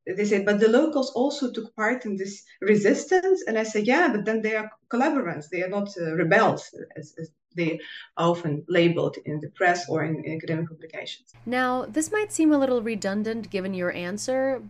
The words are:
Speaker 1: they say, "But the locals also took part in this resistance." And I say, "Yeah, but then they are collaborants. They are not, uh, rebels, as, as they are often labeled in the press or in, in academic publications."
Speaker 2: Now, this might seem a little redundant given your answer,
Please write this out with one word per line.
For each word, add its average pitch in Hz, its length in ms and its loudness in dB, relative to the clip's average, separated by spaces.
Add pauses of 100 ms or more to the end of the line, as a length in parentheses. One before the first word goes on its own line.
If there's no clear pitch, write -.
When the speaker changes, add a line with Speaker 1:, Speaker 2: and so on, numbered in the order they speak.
(160)
Speaker 1:
they 208 80 0
say, 202 180 2
"But 208 160 2
the 220 100 6
locals 277 460 4
also 262 380 0
took - 240 -8
part 226 300 -2
in 202 100 -4
this 196 260 -8 (200)
resistance." 285 840 4
And 220 120 0
I 220 40 0
say, 220 180 -2
"Yeah, 277 300 4
but 202 140 -2
then 220 160 0
they 214 160 -2
are 214 140 -6 (180)
collaborants. 240 600 -2
They 180 120 -4
are 185 60 -2
not, 202 200 -2 (120)
uh, 160 160 -2
rebels, 180 580 2 (220)
as, - 240 -14
as 160 80 -10 (260)
they 165 240 -2 (380)
are 170 140 2
often 160 380 -4
labeled 170 480 4 (100)
in 151 140 -6
the 151 100 -10
press 175 360 0
or 156 160 -2
in, 156 120 -2 (100)
in 156 140 -6
academic 165 320 -4
publications." - 560 -14 (180)
Speaker 2:
Now, 254 400 -2
this 302 260 -4
might 427 220 -2
seem 311 200 4
a 294 60 6
little 254 220 2
redundant 214 680 -4
given 190 240 -4
your 180 180 -2
answer, 247 760 -2